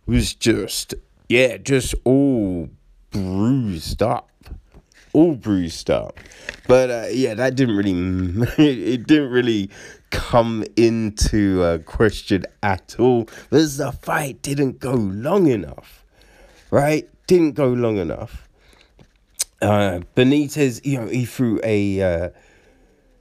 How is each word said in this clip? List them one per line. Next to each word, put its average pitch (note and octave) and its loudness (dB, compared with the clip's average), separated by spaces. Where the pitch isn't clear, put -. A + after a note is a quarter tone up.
was A2+ 0
just, - -2
yeah, A#2+ 4
just B2+ -2
all A#2 2
bruised G2 -2
up. A#2+ -2
All D#3 6
bruised F#2+ -4
up. A1 -4
But, B2+ 4
uh, A2+ -6
yeah, A#2+ 0
that B2+ -2
didn't B2 0
really, F#2 -2
<laughs> - -
it B2 2
didn't D3 2
really A2+ 0
come A2+ 0
into, G#2+ 2
uh, E2+ 0
question - -4
at G2 -4
all. A#2+ 2
Because D3 2
the C#3 -6
fight D3 -8
didn't C#3 -2
go B2+ -4
long B2 0
enough, - -4
right? C#3+ 0
Didn't E3 4
go C3+ 0
long A#2 0
enough. - -8
Uh, G2+ 2
Benitez, C3+ 2
you C#3 -2
know, A2 -6
he A#2+ -4
threw A2+ -2
a, G2+ 0
uh, F2 0